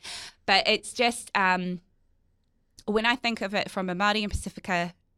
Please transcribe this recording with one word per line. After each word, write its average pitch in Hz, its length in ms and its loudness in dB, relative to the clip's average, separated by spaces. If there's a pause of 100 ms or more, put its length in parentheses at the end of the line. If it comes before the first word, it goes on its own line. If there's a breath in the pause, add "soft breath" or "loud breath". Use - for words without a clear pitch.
(460 loud breath)
But 202 220 4
it's 214 240 0
just, - 420 -2
um, 180 460 2 (1040)
when 214 200 2
I 240 100 4
think 233 240 -4
of 202 140 -4
it 190 160 0
from 185 180 -2
a 180 60 -2
Māori 208 280 2
and 208 80 -2
Pacifica 175 640 -4 (260)